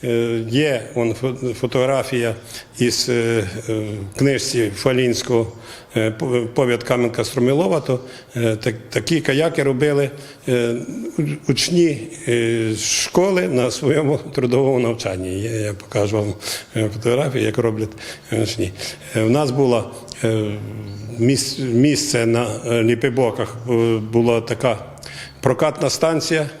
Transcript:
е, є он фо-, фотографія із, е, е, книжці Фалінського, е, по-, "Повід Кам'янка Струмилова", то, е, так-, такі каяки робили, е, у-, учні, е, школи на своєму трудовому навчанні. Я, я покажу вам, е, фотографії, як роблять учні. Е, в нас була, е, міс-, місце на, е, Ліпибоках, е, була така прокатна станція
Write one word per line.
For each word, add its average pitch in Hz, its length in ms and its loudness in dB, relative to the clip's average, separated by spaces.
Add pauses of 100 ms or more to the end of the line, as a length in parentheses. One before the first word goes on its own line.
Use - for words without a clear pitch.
е, 117 360 0 (100)
є 135 320 2 (140)
он 117 180 2
фо-, 127 400 -4
фотографія 127 800 0 (440)
із, 123 300 2
е, 117 340 2 (260)
е, 110 140 0 (340)
книжці 127 580 2
Фалінського, 123 760 0 (460)
е, 110 140 2
по-, 120 300 0 (120)
"Повід 120 300 2
Кам'янка 120 400 0
Струмилова", 143 560 2
то, 127 200 0 (380)
е, 113 180 2
так-, 113 340 -4
такі 143 320 0
каяки 156 420 2
робили, 139 460 2 (400)
е, 120 260 2 (420)
у-, 147 340 -2
учні, 143 560 2 (200)
е, 117 480 0
школи 180 720 0
на 123 240 2
своєму 147 460 2
трудовому 127 600 2
навчанні. 98 600 -2
Я, 113 100 -4
я 107 220 -2
покажу 104 440 0
вам, 104 160 0 (420)
е, 113 180 2
фотографії, 120 520 0
як 107 120 0
роблять 110 320 0 (540)
учні. 98 280 -2 (440)
Е, 110 80 2
в 110 60 4
нас 139 220 4
була, 123 400 2 (320)
е, 110 220 2 (760)
міс-, 127 400 2
місце 127 680 2
на, 113 220 2 (240)
е, 117 120 2
Ліпибоках, 117 720 0 (120)
е, 117 280 2
була 113 440 2
така 117 360 0 (640)
прокатна 143 480 2
станція 160 600 0 (100)